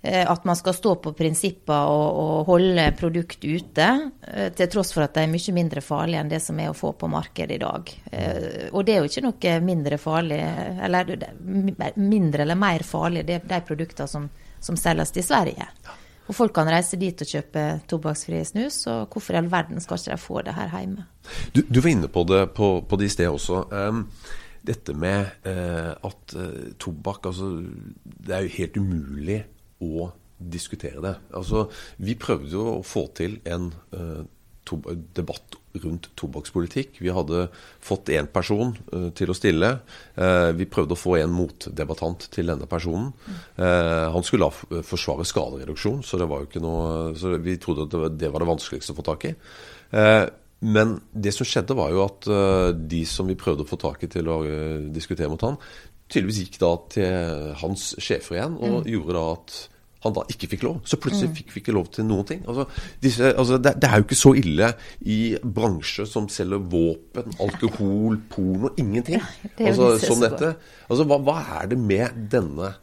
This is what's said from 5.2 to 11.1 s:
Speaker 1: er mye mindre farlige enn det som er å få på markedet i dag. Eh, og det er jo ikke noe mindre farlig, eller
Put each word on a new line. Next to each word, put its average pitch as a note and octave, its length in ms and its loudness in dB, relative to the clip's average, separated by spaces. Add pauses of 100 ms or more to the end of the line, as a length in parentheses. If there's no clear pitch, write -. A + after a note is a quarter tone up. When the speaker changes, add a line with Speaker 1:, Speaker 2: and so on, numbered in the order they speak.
Speaker 1:
er D#3+ 60 0
mye E3+ 220 -2
mindre D#3+ 280 0
farlige D#3+ 420 -2
enn D3+ 80 -4
det D#3+ 100 -2
som D#3 180 -4
er D#3+ 120 -2
å D3+ 60 -8
få - 200 -4
på E3+ 140 -4
markedet - 460 -4
i - 40 -6
dag. - 320 -6 (180)
Eh, - 600 -6
og G3 140 0
det G#3+ 100 4
er F3+ 80 6
jo D3 80 0
ikke - 160 -4
noe F3+ 340 0
mindre D#3 400 0
farlig, D#3 400 0 (400)
eller F3+ 340 0